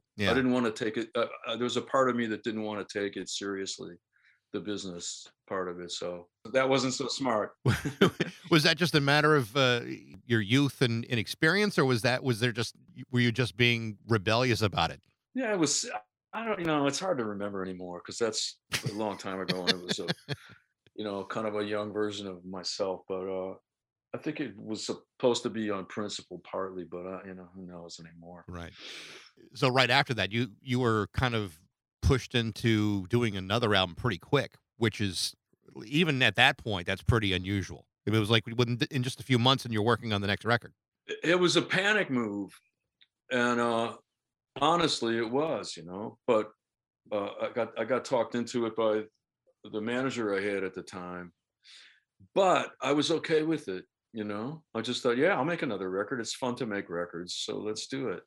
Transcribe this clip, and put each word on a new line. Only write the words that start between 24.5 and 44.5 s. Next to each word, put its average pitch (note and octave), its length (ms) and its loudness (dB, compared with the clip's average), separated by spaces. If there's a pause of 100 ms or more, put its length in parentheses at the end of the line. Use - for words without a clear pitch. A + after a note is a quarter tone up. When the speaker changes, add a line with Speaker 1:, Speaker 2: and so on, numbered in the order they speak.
Speaker 2:
was A2 280 -8
supposed - 580 -2
to A#2+ 60 -4
be G#2+ 200 -4
on F#2+ 160 -4
principle G2 540 -10
partly, F#2+ 440 -8
but, F2+ 220 -10
uh, F#2 200 -10
you F#2+ 80 -14
know, F#2 220 -16
who F#2+ 100 -14
knows E2+ 400 -14
anymore? E2+ 440 -20
Speaker 1:
Right. E2+ 240 -12 (840)
So B2+ 140 2
right B2 200 6
after C3+ 260 4
that, G2 180 0
you, A#2 160 0 (120)
you B2+ 200 0
were A2 320 4
kind B2 220 0
of G2 240 -6 (420)
pushed - 340 2
into G#2+ 720 2
doing A#2 280 0
another G#2 400 0
album F#2 200 2
pretty G#2+ 220 -2
quick, - 380 0 (220)
which A2+ 240 2
is, F#2+ 340 -2 (500)
even D3 360 2
at A2 140 4
that C3+ 220 6
point, F#2+ 300 -2
that's F#2+ 160 -2
pretty G#2+ 300 4
unusual. F#2 520 -4 (200)
It G#2 60 0
was G#2+ 180 4
like, A2+ 180 4
within, A#2 320 0 (100)
in B2+ 140 -2
just A#2+ 160 -6
a B2 40 -14
few B2+ 160 4
months C3 260 4
and A#2 80 -6
you're G#2+ 100 2
working A2+ 280 2
on G2+ 100 0
the G2 60 -2
next G2+ 180 0
record. A#2 280 0 (340)
Speaker 2:
It, - 160 -8
it F3+ 160 4
was E3 160 4
a E3+ 60 6
panic F#3+ 480 0
move. G2+ 500 -4 (720)
And, A#2+ 280 2
uh, A#2 340 0 (680)